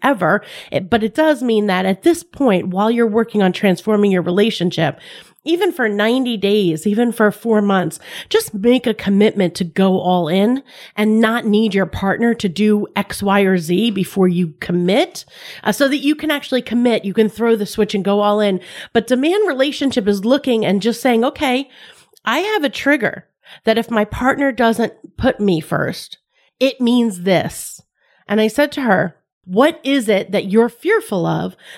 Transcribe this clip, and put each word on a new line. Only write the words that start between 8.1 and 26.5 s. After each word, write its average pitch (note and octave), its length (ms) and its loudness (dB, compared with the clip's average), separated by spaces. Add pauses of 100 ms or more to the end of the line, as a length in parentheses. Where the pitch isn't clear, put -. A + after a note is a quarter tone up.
just A4 240 0
make A#3+ 320 2
a A3 80 0
commitment G3+ 640 0
to - 80 -6
go F#3+ 360 0
all F3+ 280 0
in G#3 340 0 (340)
and G#3+ 240 2
not A3+ 280 0
need G#3+ 260 2
your F#3+ 140 0
partner A3+ 480 0
to A3+ 120 -4
do G#3 380 0 (100)
X, - 280 -6
Y, G3 180 2
or F#3+ 160 2
Z F3 320 0
before F#3+ 380 0
you F3 320 0
commit, F3+ 680 -2 (380)
uh, A3 80 0
so C#4 160 2
that C#4 100 0
you C#4+ 160 0
can D4+ 160 -4
actually C#4 320 -2
commit. A#3+ 440 0
You F#3+ 100 -4
can A3 120 4
throw A3+ 280 0
the G#3 100 -2
switch G#3 300 -2
and G3 100 -4
go G3+ 140 2
all G#3 200 2
in." G3 200 0 (340)
But A3+ 140 0
demand E4 400 0
relationship C4+ 600 -2
is G3+ 160 0
looking B3 400 0
and F#3+ 160 0
just A3+ 220 -2
saying, A#3+ 240 2
"Okay, C4+ 460 -4 (520)
I B3 180 -2
have G#4 220 -2
a C#4 60 0
trigger B3+ 560 -2 (380)
that A3 160 2
if A3+ 100 -4
my G#3+ 160 0
partner C4+ 460 0
doesn't A3+ 680 -2
put - 220 0
me F#3+ 200 2
first, - 600 -6 (400)